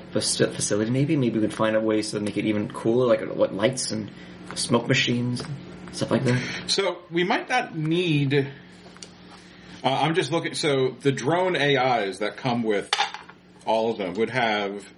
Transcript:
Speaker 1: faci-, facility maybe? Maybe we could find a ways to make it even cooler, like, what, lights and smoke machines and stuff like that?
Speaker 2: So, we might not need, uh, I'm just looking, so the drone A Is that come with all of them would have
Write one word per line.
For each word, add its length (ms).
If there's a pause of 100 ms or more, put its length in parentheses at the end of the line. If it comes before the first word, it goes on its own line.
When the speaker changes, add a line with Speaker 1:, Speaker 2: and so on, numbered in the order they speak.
(140)
Speaker 1:
faci-, 400
facility 380
maybe? 240
Maybe 240
we 80
could 80
find 200
a 40
ways 320
to 80
make 180
it 80
even 240
cooler, 380
like, 140 (140)
what, 180
lights 380
and 200 (420)
smoke 340
machines 540
and 140 (360)
stuff 200
like 140
that? 140 (280)
Speaker 2:
So, 320 (100)
we 140
might 260
not 260
need, 580 (1500)
uh, 40
I'm 260
just 180
looking, 220
so 380 (100)
the 100
drone 440
A 480
Is 160
that 180
come 240
with 300 (720)
all 240
of 80
them 160
would 160
have 560 (120)